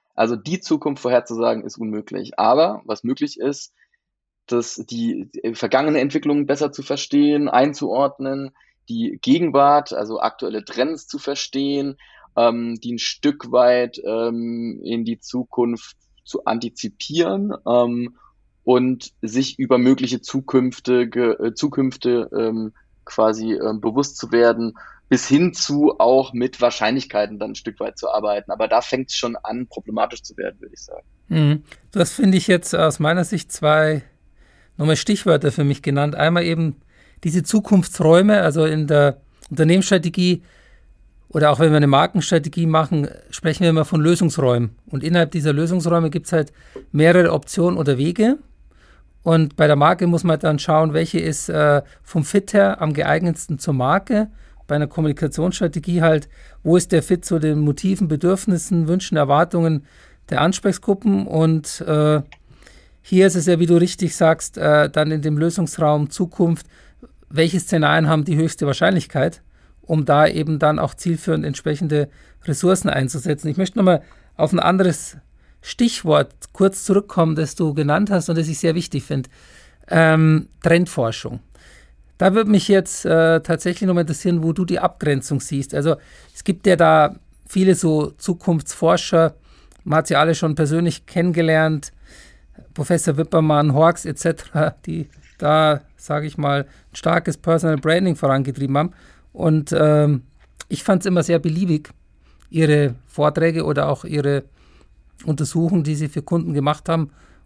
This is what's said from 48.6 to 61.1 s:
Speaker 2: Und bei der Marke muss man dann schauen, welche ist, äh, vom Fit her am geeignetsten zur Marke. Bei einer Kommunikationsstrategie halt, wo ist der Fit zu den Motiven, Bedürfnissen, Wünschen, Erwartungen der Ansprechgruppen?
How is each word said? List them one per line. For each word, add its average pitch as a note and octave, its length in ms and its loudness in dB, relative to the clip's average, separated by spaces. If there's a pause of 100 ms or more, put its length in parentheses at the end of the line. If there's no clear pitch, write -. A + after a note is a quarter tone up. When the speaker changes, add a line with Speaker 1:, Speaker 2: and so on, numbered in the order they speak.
Speaker 2:
Und D#3+ 360 2
bei D#3 100 4
der D3 80 4
Marke E3+ 320 2
muss E3+ 160 2
man D#3+ 160 2
dann D3+ 200 0
schauen, D#3 340 2
welche D#3+ 260 -2
ist, D#3+ 300 -4
äh, D3+ 320 2 (200)
vom - 220 -4
Fit G3 300 -2
her G3 280 2
am D#3 120 0
geeignetsten D3+ 640 -2
zur D#3 140 -2
Marke. G3 580 0 (340)
Bei D3 100 -2
einer D3 120 0
Kommunikationsstrategie D#3+ 1120 -2
halt, D#3 280 2 (340)
wo E3 140 4
ist F3+ 160 0
der D#3+ 100 2
Fit F3+ 220 -2
zu E3+ 120 0
den D3+ 220 0
Motiven, E3 480 0
Bedürfnissen, E3+ 800 0
Wünschen, F3+ 300 -2
Erwartungen D#3 680 2 (440)
der B2+ 100 0
Ansprechgruppen? G3 880 0